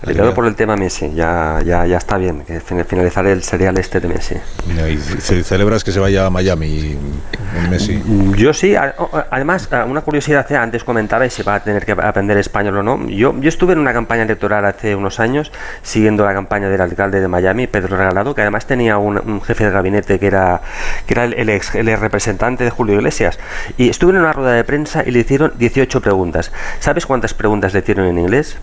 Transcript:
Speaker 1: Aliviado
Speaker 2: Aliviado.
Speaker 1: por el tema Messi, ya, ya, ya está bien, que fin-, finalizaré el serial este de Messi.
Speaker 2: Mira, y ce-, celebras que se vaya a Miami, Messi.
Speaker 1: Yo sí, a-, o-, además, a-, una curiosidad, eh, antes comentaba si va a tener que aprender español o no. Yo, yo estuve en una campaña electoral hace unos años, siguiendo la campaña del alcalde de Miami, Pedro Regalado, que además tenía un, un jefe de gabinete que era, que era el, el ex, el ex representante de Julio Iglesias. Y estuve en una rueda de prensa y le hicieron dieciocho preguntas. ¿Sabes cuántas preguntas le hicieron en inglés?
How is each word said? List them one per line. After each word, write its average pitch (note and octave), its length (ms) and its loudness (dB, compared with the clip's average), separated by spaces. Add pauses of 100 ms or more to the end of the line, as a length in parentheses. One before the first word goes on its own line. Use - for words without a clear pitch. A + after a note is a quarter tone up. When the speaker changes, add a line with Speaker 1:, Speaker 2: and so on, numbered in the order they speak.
Speaker 1:
Aliviado G2+ 240 2
Speaker 2:
Aliviado. A#2+ 80 2
Speaker 1:
por A#2 100 2
el G#2+ 100 2
tema G#2+ 200 2
Messi, F2 400 -2
ya, E2 500 0
ya, F2 220 4
ya F2 100 4
está G2+ 200 -2
bien, E2+ 280 -2
que E2 140 -8
fin-, F2 260 -4
finalizaré F#2 460 2
el F#2 100 0
serial F#2 360 0
este F#2 240 -2
de F2 80 -2
Messi. - 260 -2 (320)
Speaker 2:
Mira, D#2+ 220 0
y D#2 80 0
ce-, D2 440 -2
celebras G2+ 440 2
que G2 80 -2
se G2 80 2
vaya F#2+ 260 2
a - 20 2
Miami, D#2+ 680 0 (760)
Messi. G#2 320 0 (320)
Speaker 1:
Yo A#2+ 180 6
sí, G3 220 2
a-, C#3 240 0
o-, E3+ 100 -4 (220)
además, D3 400 -2
a-, A#2+ 140 0
una C#3 160 -2
curiosidad, C#3+ 500 0
eh, C#3+ 60 2
antes A#2 260 -2
comentaba A2+ 460 0
si - 140 -8
va G2+ 120 0
a G2 80 -2
tener G2+ 220 0
que G#2 80 0
aprender G2+ 440 0
español G2+ 420 -2
o G2 40 -2
no. A#2+ 240 -2
Yo, G#2+ 320 2
yo C#3 100 0
estuve F3+ 240 2
en E3 60 2
una C3+ 140 2
campaña A2+ 300 0
electoral G#2 420 0
hace G2+ 300 -2
unos G2 260 -4
años, C#3 300 0 (300)
siguiendo G#2+ 440 2
la G2+ 80 2
campaña G2 360 -2
del F#2+ 120 2
alcalde F#2+ 400 0
de F#2+ 80 2
Miami, F#2+ 360 2
Pedro F#2+ 320 -2
Regalado, F#2+ 380 0
que G#2+ 60 -2
además G#2 260 -2
tenía A#2 300 2
un, G#2 200 0
un G#2 240 -4
jefe - 220 -2
de G#2 80 2
gabinete F#2+ 480 0
que G2+ 80 0
era, F#2 340 2 (460)
que - 80 0
era A#2+ 80 2
el, A#2+ 100 -2
el A#2 160 -2
ex, G2+ 240 -2
el A2+ 140 0
ex A2 120 2
representante A2 680 -2
de A#2 40 2
Julio G#2+ 260 0
Iglesias. G#2+ 440 0 (380)
Y B2+ 120 4
estuve F3 220 2
en G3 60 4
una E3 160 2
rueda C3 180 0
de A#2 140 2
prensa D3 400 -2
y B2+ 60 -2
le A#2+ 80 4
hicieron C#3 380 2
dieciocho B2+ 440 0
preguntas. F2 500 0 (280)
¿Sabes D3+ 280 -2
cuántas A#2 260 0
preguntas G2+ 400 0
le G2+ 60 2
hicieron F#2+ 280 0
en F2 120 0
inglés? G2+ 440 0